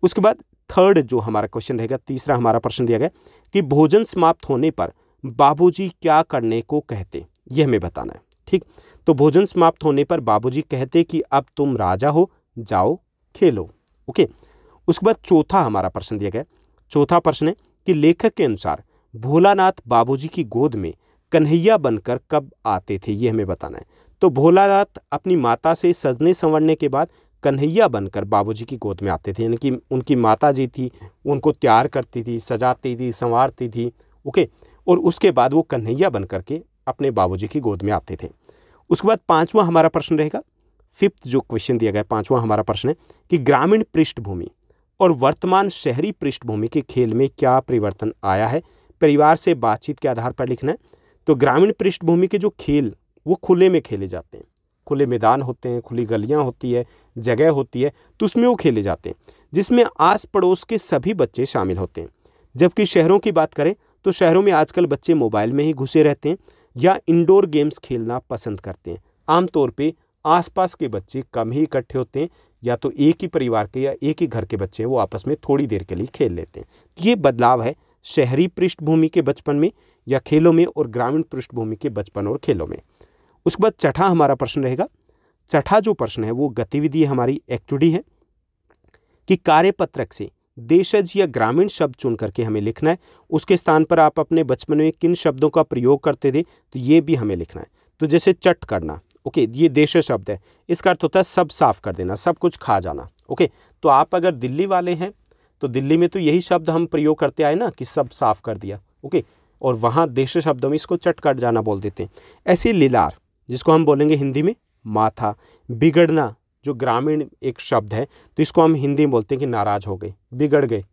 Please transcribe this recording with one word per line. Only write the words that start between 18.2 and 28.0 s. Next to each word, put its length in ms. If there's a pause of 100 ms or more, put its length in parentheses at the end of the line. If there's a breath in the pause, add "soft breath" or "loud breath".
के 100
अनुसार 400 (320)
भोलानाथ 560 (160)
बाबूजी 400
की 160
गोद 320
में 180 (380)
कन्हैया 460
बनकर 420 (120)
कब 200 (140)
आते 420
थे, 40
ये 180
हमें 180
बताना 300
है। 80 (360)
तो 80
भोलानाथ 680 (120)
अपनी 240
माता 380
से 200
सजने 400
संवरने 420
के 120
बाद 220 (340)
कन्हैया 440
बनकर 360